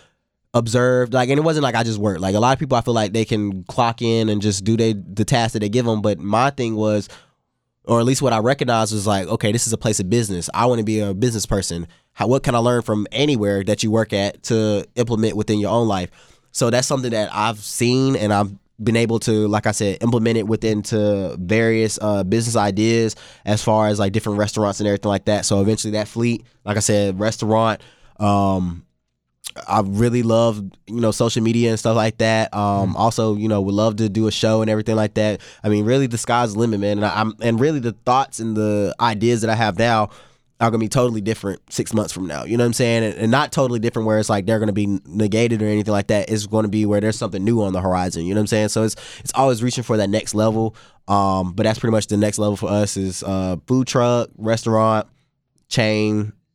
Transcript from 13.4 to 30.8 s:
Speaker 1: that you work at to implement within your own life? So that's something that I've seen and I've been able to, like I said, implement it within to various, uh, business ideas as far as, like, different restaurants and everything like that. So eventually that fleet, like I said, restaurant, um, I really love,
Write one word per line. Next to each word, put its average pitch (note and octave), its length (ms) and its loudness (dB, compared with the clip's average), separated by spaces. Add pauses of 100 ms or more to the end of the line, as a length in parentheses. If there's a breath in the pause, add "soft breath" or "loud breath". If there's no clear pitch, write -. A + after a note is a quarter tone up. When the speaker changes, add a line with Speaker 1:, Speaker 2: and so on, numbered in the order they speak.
Speaker 1:
that G#2 180 0
you G#2+ 80 0
work A2 220 2
at G2 300 -2
to G#2+ 420 0 (100)
implement A2 400 0
within G#2+ 240 0
your F#2+ 120 -2
own A#2 180 2
life? F#2 200 -2 (440 soft breath)
So A#2+ 160 0
that's A#2+ 180 0
something B2+ 240 -2
that G#2+ 240 -2
I've G#2+ 240 -2
seen B2+ 560 0
and G#2 180 0
I've G2+ 180 2 (300)
been A2+ 140 2
able A2+ 240 2
to, G#2+ 300 2
like G#2 180 0
I A2 40 0
said, G2+ 300 -2
implement A#2 360 2
it G#2 100 -2
within G#2+ 360 0
to G#2 540 0
various, A2 640 0
uh, G#2 220 0
business A2+ 320 0
ideas A2 600 2 (300 loud breath)
as G#2 160 0
far A2 280 2
as, G#2 100 -2
like, G2 140 0
different G#2 260 -2
restaurants G#2 400 0
and G#2+ 80 0
everything G2+ 220 0
like G2 160 0
that. G#2 200 0
So G2+ 140 0
eventually G#2 320 0
that G#2 160 -4
fleet, A#2 360 -4 (200 soft breath)
like G#2 140 -2
I A2 40 -2
said, G2+ 380 0
restaurant, A2 640 0 (400 soft breath)
um, F#2+ 600 0 (840)
I G#2+ 180 2
really A2+ 380 2
love, A2+ 380 2 (260)